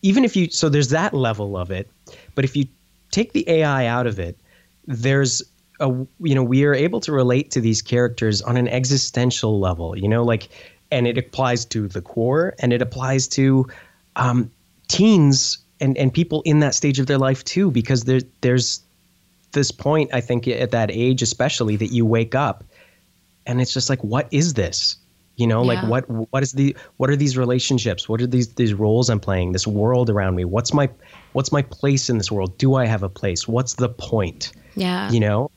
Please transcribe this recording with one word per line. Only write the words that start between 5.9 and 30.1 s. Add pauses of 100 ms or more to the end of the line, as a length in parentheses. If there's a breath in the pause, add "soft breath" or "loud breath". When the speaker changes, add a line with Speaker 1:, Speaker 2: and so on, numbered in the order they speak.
Speaker 1:
you
know,
we
are
able
to
relate
to
these
characters
on
an
existential
level,
you
know,
like, (420 loud breath)
and
it
applies
to
the
core
and
it
applies
to, (500 loud breath)
um, (380)
teens (220)
and,
and
people
in
that
stage
of
their
life
too,
because
there, (220)
there's (720)
this
point,
I
think,
at
that
age
especially,
that
you
wake
up (840 soft breath)
and
it's
just
like,
"What
is
this?" (400)
You
know,
like,
Speaker 2:
Yeah.
Speaker 1:
what, (240)
what
is
the, (220 loud breath)
what
are
these
relationships?
What
are
these,
these
roles
I'm
playing?
This
world
around